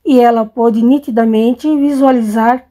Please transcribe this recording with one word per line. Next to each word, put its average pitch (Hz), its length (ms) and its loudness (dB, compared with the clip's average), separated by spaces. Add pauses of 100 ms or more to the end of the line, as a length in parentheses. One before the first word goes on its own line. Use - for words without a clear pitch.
e 262 140 2
ela 233 260 2
pôde 226 380 -2
nitidamente 240 960 0
visualizar 254 920 0